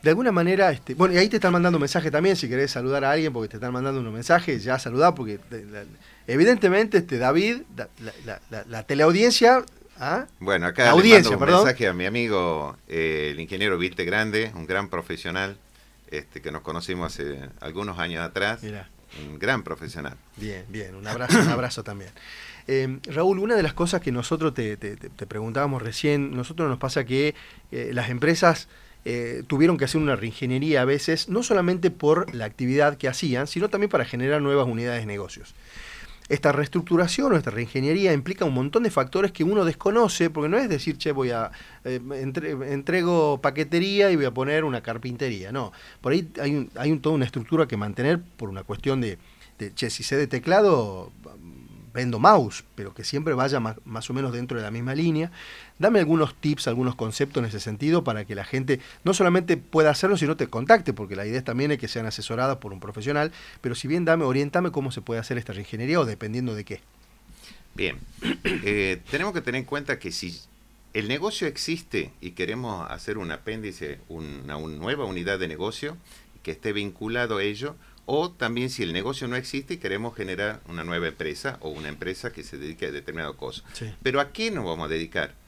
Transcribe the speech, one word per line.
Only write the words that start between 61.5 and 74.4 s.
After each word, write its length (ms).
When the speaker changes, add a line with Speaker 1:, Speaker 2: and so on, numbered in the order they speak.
Speaker 1:
es 80
que 80
sean 180
asesoradas 520
por 160
un 80
profesional, 500
pero 140
si 120
bien 180
dame, 200
orientame 460
cómo 200
se 100
puede 200
hacer 160
esta 160
reingeniería 460
o 60
dependiendo 480
de 120
qué. 160
Speaker 2:
Bien, 220
<clears throat> 220
eh, 640
tenemos 240
que 80
tener 180
en 60
cuenta 340
que 120
si 260
el 140
negocio 400
existe 640
y 100
queremos 600
hacer 260
un 140
apéndice, 680
una, 480